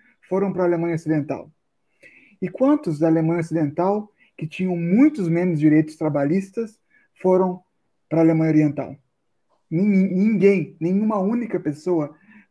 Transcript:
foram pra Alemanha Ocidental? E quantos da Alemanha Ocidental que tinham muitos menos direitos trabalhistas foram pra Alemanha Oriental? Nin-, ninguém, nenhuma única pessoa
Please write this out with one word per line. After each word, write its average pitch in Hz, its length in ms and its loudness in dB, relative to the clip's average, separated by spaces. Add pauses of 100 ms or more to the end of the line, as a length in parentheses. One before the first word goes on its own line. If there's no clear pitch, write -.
(280)
foram 190 240 -2
pra 180 120 -2
Alemanha 170 320 0
Ocidental? 147 540 -4 (920)
E 185 80 -6
quantos 262 500 0
da 165 80 2
Alemanha 165 320 2
Ocidental 170 720 -2 (260)
que 160 80 -8
tinham 185 300 -4
muitos 196 540 2
menos 170 300 0
direitos 156 360 2
trabalhistas 165 800 -4 (440)
foram 185 400 0 (480)
pra 156 100 0
Alemanha 160 320 4
Oriental? 143 440 0 (760)
Nin-, 190 420 2
ninguém, 196 640 2
nenhuma 202 400 0
única 208 400 -2
pessoa 151 560 -4 (360)